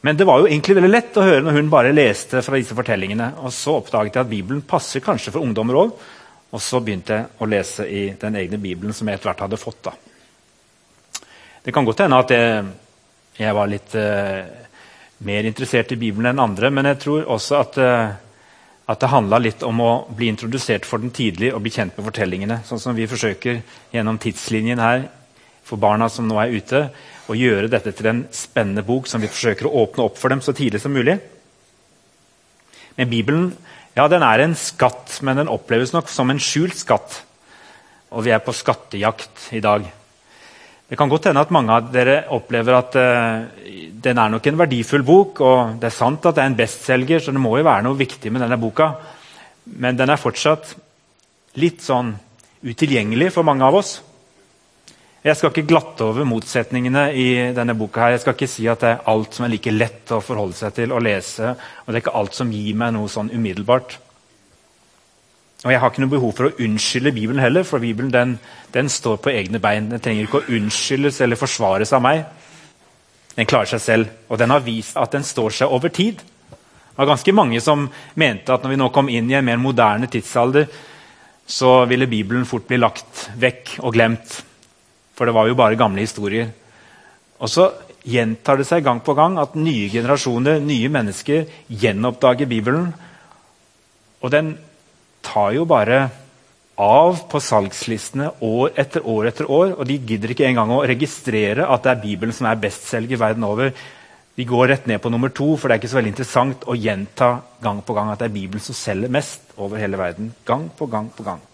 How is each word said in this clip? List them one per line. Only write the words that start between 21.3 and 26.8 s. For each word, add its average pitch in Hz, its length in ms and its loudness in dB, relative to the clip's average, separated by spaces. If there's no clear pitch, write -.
og 113 100 -6
bli 113 80 -4
kjent 101 280 -6
med 104 100 -8
fortellingene, 101 560 -4
sånn 117 160 -10
som 123 160 -4
vi 113 100 -2
forsøker 117 540 -4
gjennom 110 260 -2
tidslinjen 113 640 -4
her 120 240 2
for - 160 -10
barna 107 300 2
som 117 180 -4
nå 110 140 0
er 117 160 0
ute, 127 240 0